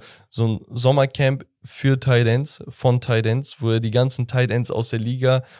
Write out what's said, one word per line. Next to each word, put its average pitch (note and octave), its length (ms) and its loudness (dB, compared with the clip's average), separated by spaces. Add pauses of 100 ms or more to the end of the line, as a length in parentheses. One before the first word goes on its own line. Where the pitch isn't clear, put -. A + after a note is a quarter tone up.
(280)
so A2+ 180 -2
ein A2 140 -2 (100)
Sommercamp C3 760 0 (180)
für C3+ 340 0
Tight A#2+ 280 2
Ends, B2 420 0
von B2 320 0
Tight A2+ 260 0
Ends, B2 340 -4
wo A2+ 100 0
er A2+ 100 2
die A2+ 100 -2
ganzen B2 360 0
Tight B2 240 0
Ends A#2+ 200 -2
aus - 200 -2
der A2+ 100 -2
Liga B2+ 420 0 (160)